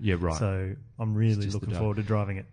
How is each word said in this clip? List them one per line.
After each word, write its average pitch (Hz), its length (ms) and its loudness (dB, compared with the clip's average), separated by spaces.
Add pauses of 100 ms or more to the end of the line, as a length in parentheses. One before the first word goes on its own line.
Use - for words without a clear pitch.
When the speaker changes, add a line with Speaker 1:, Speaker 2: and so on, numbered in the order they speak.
Speaker 1:
Yeah, 98 180 2
right. 82 200 0
Speaker 2:
So 98 380 -2 (220)
I'm 113 120 -2
Speaker 1:
It's 107 60 0
Speaker 2:
really 110 200 4
Speaker 1:
just 101 120 0
the 95 60 -2
Speaker 2:
looking 104 160 -4
Speaker 1:
day. 90 80 -2
Speaker 2:
forward 104 180 0
to 107 80 0
driving 101 320 0
it. 98 160 -10